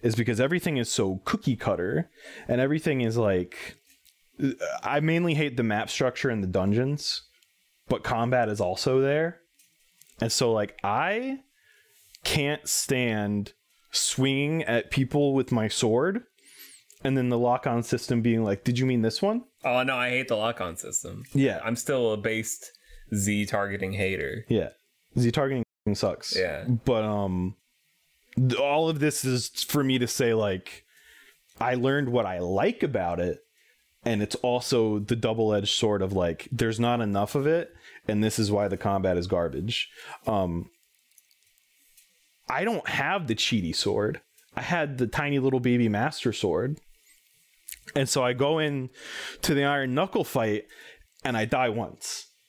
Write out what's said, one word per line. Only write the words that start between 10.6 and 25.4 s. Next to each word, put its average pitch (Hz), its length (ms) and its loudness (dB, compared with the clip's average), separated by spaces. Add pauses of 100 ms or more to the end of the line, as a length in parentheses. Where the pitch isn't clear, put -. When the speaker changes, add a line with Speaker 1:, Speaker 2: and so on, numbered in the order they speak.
Speaker 1:
I 208 560 -2 (840)
can't 147 460 -2
stand 107 840 0 (400)
swinging 139 720 0
at 113 260 0
people 139 440 2
with 131 160 2
my 113 180 2
sword 135 540 0 (800)
and 135 140 0
then 127 140 2
the 120 80 2
lock-on 120 440 2
system 120 400 0
being 113 220 2
like, 101 180 0
"Did 123 160 0
you 131 80 2
mean 127 160 2
this 113 200 0
one?" 220 220 0 (200)
Speaker 2:
Oh, 127 180 2
no, 131 140 0
I 123 140 0
hate 127 180 -2
the 113 80 0
lock-on 104 400 -2
system. - 560 -8
Speaker 1:
Yeah. 131 320 2
Speaker 2:
I'm 117 120 -2
still 123 360 0
a 107 60 0
based 110 520 -4 (440)
Z 104 320 0
targeting 98 480 -4
hater. 95 540 -4
Speaker 1:
Yeah. 101 200 2 (500)
Z 117 140 4
targeting 135 320 0 (300)